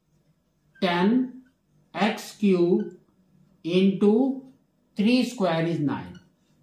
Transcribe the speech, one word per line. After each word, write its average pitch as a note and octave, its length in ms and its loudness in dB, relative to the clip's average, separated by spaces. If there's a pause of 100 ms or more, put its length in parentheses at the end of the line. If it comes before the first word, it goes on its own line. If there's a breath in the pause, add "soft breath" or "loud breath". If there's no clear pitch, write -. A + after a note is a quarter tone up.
(800)
ten G3 600 0 (520)
x G3+ 440 -4
cube F#3 580 2 (680)
into G3+ 800 2 (500)
three A#3 300 2
square E3 400 -2
is D#3 160 -4
nine. B2 360 -6 (460)